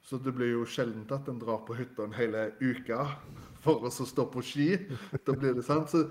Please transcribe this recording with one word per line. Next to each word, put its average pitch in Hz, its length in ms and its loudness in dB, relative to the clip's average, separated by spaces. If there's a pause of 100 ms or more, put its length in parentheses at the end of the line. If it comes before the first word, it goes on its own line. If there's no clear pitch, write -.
Så 131 160 -6
det 131 160 -2
blir 123 160 2
jo 117 160 2
sjeldent 113 480 -2
at 139 160 -6
en 123 80 -6
drar 113 240 -2
på 117 160 -8
hytta 123 240 -6
en 107 140 -6
hele 110 320 2 (100)
uke 123 380 0 (680)
for 143 240 4
å 120 80 0
så - 140 -4
stå 127 240 2
på 123 100 -2
ski. 143 220 2 (580)
Da 139 160 2
blir 131 160 4
det 123 80 0
sant. 151 300 2
Så, 165 80 6 (100)